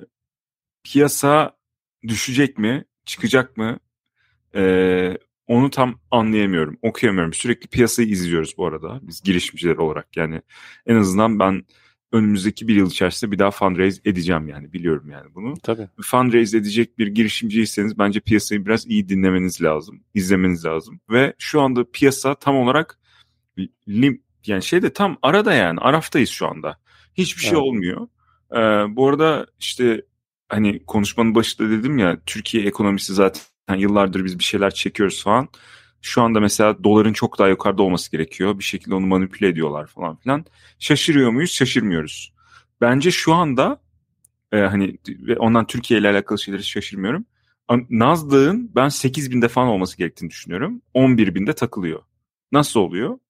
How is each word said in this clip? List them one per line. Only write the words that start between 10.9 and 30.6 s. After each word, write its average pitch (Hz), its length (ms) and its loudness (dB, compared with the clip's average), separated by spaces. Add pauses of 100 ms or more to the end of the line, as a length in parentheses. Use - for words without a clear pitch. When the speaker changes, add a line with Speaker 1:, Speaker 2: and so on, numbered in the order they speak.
Speaker 1:
azından 104 420 2
ben 95 240 2 (500)
önümüzdeki 104 560 0
bir 110 80 4
yıl 95 140 4
içerisinde 98 420 -4
bir 92 60 -2
daha 98 120 4
fundraise 95 540 0
edeceğim 87 440 -2
yani, 73 240 -18
biliyorum 80 380 -4
yani 71 240 -20
bunu. 113 280 -10
Speaker 2:
Tabii. 110 260 -6 (140)
Speaker 1:
Fundraise 117 560 2
edecek 107 400 -2
bir 110 80 0
girişimciyseniz 107 920 -2
bence 101 220 0
piyasayı 104 460 0
biraz 110 200 -2
iyi 107 220 -2
dinlemeniz 92 540 0
lazım, 78 380 -2 (140)
izlemeniz 92 500 0
lazım. 80 360 -6 (100)
Ve 127 280 2
şu - 220 -2
anda 123 300 0
piyasa 135 440 0
tam 139 220 0
olarak 131 420 0 (920)
lim-, 120 320 2 (260)
yani 190 160 -2
şeyde 175 300 0
tam 190 300 -2
arada 196 320 2
yani, 87 260 2
araftayız 139 500 2
şu - 180 -6
anda. 78 300 -10 (360)
Hiçbir - 280 -4
şey 202 80 -2
Speaker 2:
Evet. 151 120 2
Speaker 1:
olmuyor. 120 460 -4 (440)
Ee, 120 40 -4 (400)
bu 135 120 4
arada 147 380 0 (120)
işte 120 440 -2 (460)
hani 104 380 0